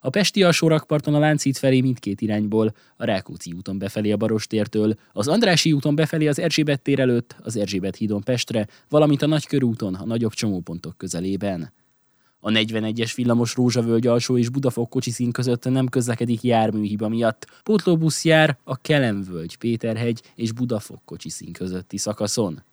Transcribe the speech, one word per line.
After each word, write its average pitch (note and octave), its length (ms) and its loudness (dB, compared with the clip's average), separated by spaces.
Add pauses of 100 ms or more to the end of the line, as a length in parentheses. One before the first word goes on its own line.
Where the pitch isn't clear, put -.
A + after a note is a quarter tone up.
a - 100 -2
pesti G3 320 2
alsórakparton D#3 720 2
a D3 40 4
Lánchíd D3 380 2
felé C3 240 4
mindkét A#2+ 400 -2
irányból, G#2+ 540 0 (220)
a - 80 -10
Rákóczi F#2+ 480 -4
úton F#2+ 260 -8
befelé G#2 320 -2
a G#2+ 60 2
Barostértől, G#2+ 800 0 (180)
az G#2 160 -2
Andrássy F3 440 4
úton D3 220 2
befelé D#3 320 2
az D3 120 0
Erzsébet D3+ 440 0
tér C#3 180 0
előtt, B2 420 0
az A2+ 140 -6
Erzsébet G2 400 -2
hídon G#2 260 -2
Pestre, A#2+ 440 -2 (220)
valamint D3 340 4
a D3 40 0
Nagykörúton B2+ 680 0
a F#2+ 100 -10
nagyobb A#2 280 -2
csomópontok E2+ 640 -6
közelében. F#2 760 -4 (720)
A G#2 60 -2
negyvenegyes A2 640 0
villamos A#2+ 400 0
Rózsavölgy A#2 520 2
alsó A#2+ 320 2
és A#2 100 2
Budafok B2 420 -2
kocsiszín B2 420 -4
között B2 320 -2
nem C3 220 0
közlekedik A#2 560 -2
járműhiba G#2+ 680 0
miatt. A2+ 380 -2 (160)
Pótlóbusz E3 600 2
jár D#3 400 4
a C#3 120 -6
Kelenvölgy, G2 800 -2
Péterhegy A#2 680 -2 (120)
és A2+ 180 -4
Budafok A#2+ 520 -6
kocsiszín - 480 -14
közötti F#2 440 -8
szakaszon. G2+ 680 -2 (100)